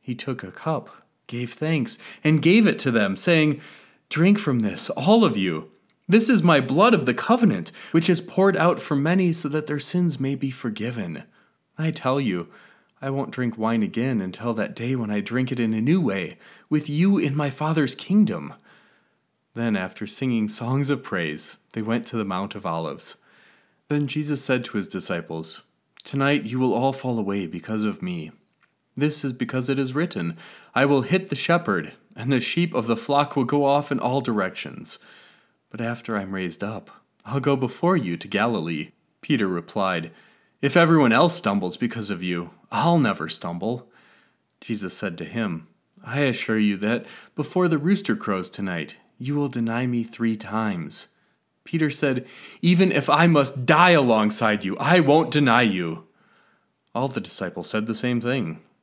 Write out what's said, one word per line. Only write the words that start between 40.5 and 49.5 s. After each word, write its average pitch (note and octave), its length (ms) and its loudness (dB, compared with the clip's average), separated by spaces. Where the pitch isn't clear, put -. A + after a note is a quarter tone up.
"If C#3 140 2
everyone D#3+ 360 6
else E3 240 4
stumbles G2 400 -2
because A2+ 340 -4
of F2+ 140 -6
you, F2 260 -4
I'll E3 260 4
never G2+ 300 0
stumble." F#2 600 -6
Jesus G2 340 -6
said F#2 240 -6
to F2 60 -8
him, F2+ 440 -6
"I C3+ 180 -4
assure A2+ 360 0
you G#2 200 2
that G#2+ 280 -2
before F3+ 320 0
the D#3+ 100 2
rooster E3 380 0
crows F#2 340 -6
tonight, F2+ 460 -6
you C3+ 180 -6
will C#3+ 140 -2
deny A#2+ 380 -2